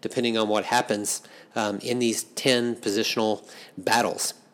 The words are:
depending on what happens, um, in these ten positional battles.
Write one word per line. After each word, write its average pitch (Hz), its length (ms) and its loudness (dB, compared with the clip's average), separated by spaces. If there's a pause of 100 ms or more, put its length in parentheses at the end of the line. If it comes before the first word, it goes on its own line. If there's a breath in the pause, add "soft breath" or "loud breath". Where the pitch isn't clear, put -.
depending 120 340 0
on 110 120 2
what 107 180 0
happens, 110 560 0 (320 loud breath)
um, 104 240 -2
in 123 200 -2
these 113 260 0
ten 120 520 0
positional 110 720 0 (300 loud breath)
battles. 107 560 0 (200)